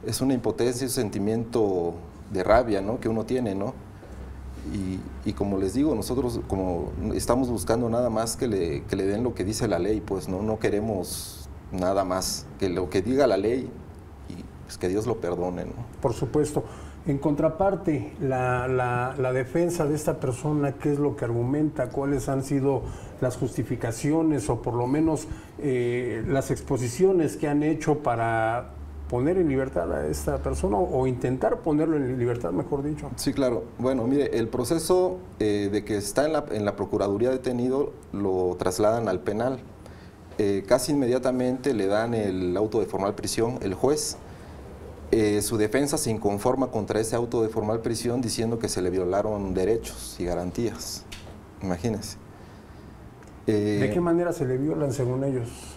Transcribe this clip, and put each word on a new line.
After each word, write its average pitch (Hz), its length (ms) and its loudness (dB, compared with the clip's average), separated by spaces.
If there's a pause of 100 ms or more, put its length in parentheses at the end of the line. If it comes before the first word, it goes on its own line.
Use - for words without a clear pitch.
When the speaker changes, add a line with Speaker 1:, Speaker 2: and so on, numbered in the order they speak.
Speaker 1:
Es 127 140 -2
una 135 120 4
impotencia, 120 540 2
un 117 60 -2
sentimiento 104 1000 2 (380)
de 92 120 0
rabia, 107 360 6
¿no? 104 200 -2
Que 117 80 -2
uno 110 180 0
tiene, 123 300 0
¿no? 101 180 -4 (1000)
Y, 95 280 -4 (280)
y 101 40 -2
como 101 260 0
les 95 160 0
digo, 147 220 2
nosotros 120 500 -2
como 92 460 -2 (220)
estamos 123 360 2
buscando 113 400 2
nada 120 200 2
más 113 260 0
que 135 100 0
le, 85 380 0
que - 100 -2
le 95 120 0
den 101 180 0
lo 117 100 0
que - 80 -4
dice 107 240 0
la 87 140 2
ley, 101 200 2
pues, 95 280 -4
¿no? 95 120 -2
No 107 200 0
queremos 107 880 -2 (240)
nada 95 320 2
más, 92 420 -2 (140)
que 98 80 2
lo 90 220 -2
que 95 120 2
diga 131 240 4
la 98 100 4
ley 117 320 0 (600)
y, 90 60 -10 (280)
pues, - 160 -14
que 92 80 -2
Dios 107 220 0
lo 110 80 0
perdone, 87 480 -2
¿no? 82 80 -8 (280)
Speaker 2:
Por 123 120 0
supuesto. 147 500 0 (420)
En 139 140 0
contraparte, 160 1040 0
la, 127 480 0
la, 127 500 0
la 127 140 2
defensa 165 540 0
de 151 100 2
esta 151 240 -2
persona, 143 540 0
¿qué 147 180 0
es 143 80 2
lo 143 160 2
que - 80 -4
argumenta? 127 640 0
¿Cuáles 139 400 0
han 135 160 0
sido 135 380 2 (380)
las 127 160 0
justificaciones 135 1120 0
o 120 140 0
por 117 120 -2
lo 123 120 2
menos, 156 400 2 (320)
eh, 123 680 0
las 135 240 0
exposiciones 147 840 2
que 156 120 -2
han 147 160 4
hecho 151 400 2
para 113 680 2 (400)
poner 135 260 2
en 170 120 4
libertad 131 440 0
a 151 140 -2
esta 147 320 -2
persona 180 380 0
o, 165 240 2
o 131 80 4
intentar 127 500 2
ponerlo 156 380 2
en 131 200 0
libertad, 120 360 0
mejor 143 320 -2
dicho? 147 320 -4
Speaker 1:
Sí, 139 160 0
claro. 123 320 2 (140)
Bueno, 123 260 2
mire, 135 340 2
el 113 80 2
proceso, 165 720 2 (220)
eh, 104 320 2
de 104 120 0
que 107 120 0
está 101 280 2
en 160 100 2
la, 143 180 0
en 104 120 -2
la 101 120 0
Procuraduría 101 540 2
detenido 127 600 0 (200)
lo 92 480 2
trasladan 104 480 2
al 92 100 0
penal. 113 400 -2 (800)
Eh, 101 300 2
casi 135 240 4
inmediatamente 127 840 2
le 98 140 2
dan 113 260 2
el 92 420 0
auto 107 220 2
de 95 80 2
formal 98 300 -2
prisión, 113 440 0
el 95 140 -2
juez. 147 440 0 (960)
Eh, 104 280 4
su 113 160 0
defensa 139 400 2
se 120 120 0
inconforma 110 580 2
contra 104 300 0
ese 110 160 0
auto 120 280 0
de 107 80 2
formal 110 300 0
prisión 120 420 -2
diciendo 113 360 0
que 104 120 -2
se 95 100 -2
le 90 80 2
violaron 98 640 0
derechos 95 680 0
y 90 60 -2
garantías. 87 800 -4 (580)
Imagínense. 98 540 -2 (1300)
Eh, 104 360 4
Speaker 2:
¿De 131 80 2
qué 175 100 2
manera 170 320 2
se 135 140 -2
le 127 100 0
violan 147 340 0
según 127 340 0
ellos? 131 260 -2 (260)